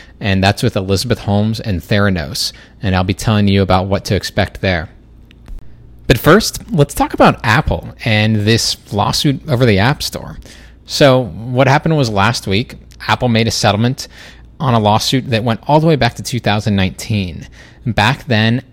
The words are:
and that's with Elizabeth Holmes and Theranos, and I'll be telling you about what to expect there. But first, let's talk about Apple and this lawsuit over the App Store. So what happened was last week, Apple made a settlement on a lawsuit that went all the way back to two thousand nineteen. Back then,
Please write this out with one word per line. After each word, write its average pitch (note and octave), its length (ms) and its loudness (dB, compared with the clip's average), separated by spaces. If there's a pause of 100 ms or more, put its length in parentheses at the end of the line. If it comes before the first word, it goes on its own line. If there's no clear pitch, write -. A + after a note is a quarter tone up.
(200)
and F#2+ 240 0
that's G2 180 2
with B2 140 0
Elizabeth G2 440 -2
Holmes G#2+ 420 -2
and F#2 180 -4
Theranos, F#2 720 -2 (300)
and F#2+ 160 0
I'll F#2 80 0
be F#2+ 80 0
telling G#2 340 0
you G2 140 4
about F#2 260 0
what G2 160 -4
to - 140 -2
expect - 420 -4
there. F#2 300 -2 (1200)
But C3 100 2
first, - 520 2
let's D3 240 0
talk D4 200 -2
about - 320 4
Apple A2+ 580 -2
and A2 320 2
this A2 560 -2
lawsuit C3 560 -2
over C3 180 2
the G2+ 140 4
App B2+ 240 0
Store. C#2+ 340 -12 (460)
So C3 380 4
what B2 460 -2
happened D3+ 280 2
was C#3 140 2
last G#2+ 360 0
week, G#2 300 -2 (320)
Apple A#2 220 0
made A2+ 180 2
a G#2+ 40 0
settlement A2+ 560 0 (520)
on B2+ 160 0
a A#2 40 2
lawsuit G#2+ 520 2
that A2 120 0
went A2+ 200 -2
all D3 160 2
the D#3+ 80 2
way E3 80 4
back A#2+ 180 0
to - 80 -12
two A#2 180 -6
thousand G#2+ 360 0
nineteen. F#2 720 -4 (360)
Back A2 420 0
then, A2+ 480 2